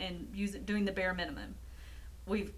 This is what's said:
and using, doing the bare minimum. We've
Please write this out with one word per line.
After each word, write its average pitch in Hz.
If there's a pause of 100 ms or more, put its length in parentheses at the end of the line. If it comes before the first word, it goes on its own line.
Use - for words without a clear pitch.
and 180
using, 196
doing 208
the 190
bare 185
minimum. 170 (720)
We've 202